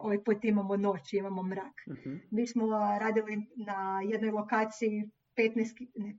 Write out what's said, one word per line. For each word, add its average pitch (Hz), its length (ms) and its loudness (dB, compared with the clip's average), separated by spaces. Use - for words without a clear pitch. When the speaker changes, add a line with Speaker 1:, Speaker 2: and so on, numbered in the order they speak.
Speaker 1:
ovaj 208 180 0
put 208 260 0
imamo 202 320 4
noć, 196 360 0
imamo 196 300 -2
mrak. 190 460 -6
Speaker 2:
Mhm. 139 280 -8
Speaker 1:
Mi 233 160 2
smo 226 200 0
radili 214 440 0
na 196 460 -2
jednoj 214 280 0
lokaciji 214 720 0
petnaest 226 400 2
ki-, 254 200 -14
ne 208 220 -6